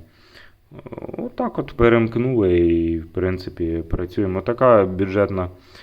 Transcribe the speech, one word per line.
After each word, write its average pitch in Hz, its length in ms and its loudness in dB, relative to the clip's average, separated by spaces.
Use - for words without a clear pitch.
Отак 247 420 -6
от - 180 -8
перемкнули 117 800 2
і, 82 420 2
в 80 80 -12
принципі, 87 840 -4
працюємо. 92 520 -4
Така 120 440 4
бюджетна 95 640 -2